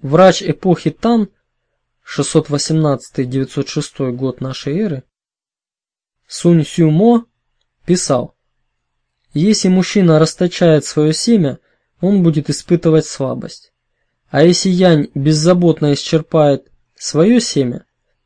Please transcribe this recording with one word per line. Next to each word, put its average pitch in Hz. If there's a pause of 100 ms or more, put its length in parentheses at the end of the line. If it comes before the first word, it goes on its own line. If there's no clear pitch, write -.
врач 170
эпохи 170
Тан, 226 (760)
шестьсот -
восемнадцатый-девятьсот 139
шестой 143
год 127
нашей 135
эры, 170 (1200)
Сунь 170
Сю 160
Мо 233 (600)
писал: 143 (1000)
«Если 196
мужчина 185
расточает 160
свое 156
семя, 175 (400)
он 190
будет 151
испытывать 160
слабость. - (580)
А 143
если 175
янь 175
беззаботно 156
исчерпает 147 (260)
свое 196
семя, 131 (420)